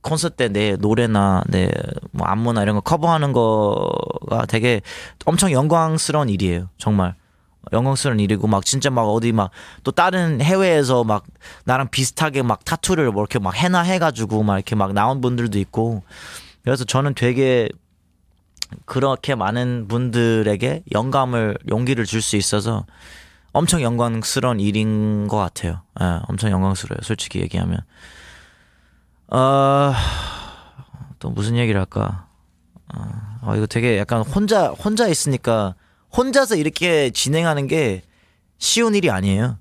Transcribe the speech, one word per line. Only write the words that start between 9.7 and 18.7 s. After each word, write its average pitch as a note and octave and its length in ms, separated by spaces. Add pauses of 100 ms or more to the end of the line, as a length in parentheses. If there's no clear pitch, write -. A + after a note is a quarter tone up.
또 C#3 80
다른 E3+ 500
해외에서 D3+ 640
막 G#2 200 (380)
나랑 C3 260
비슷하게 C3+ 540
막 A2+ 220
타투를 D#3+ 460
뭐 G2+ 120
이렇게 A2+ 160
막 F#2 160
해나 F3+ 260
해가지고 A#2+ 600
막 G2+ 140
이렇게 G2 180
막 G2 180
나온 A#2+ 280
분들도 A#2+ 380
있고. A2+ 440 (600)
그래서 C3 200
저는 C3+ 320
되게 B2 540 (1160)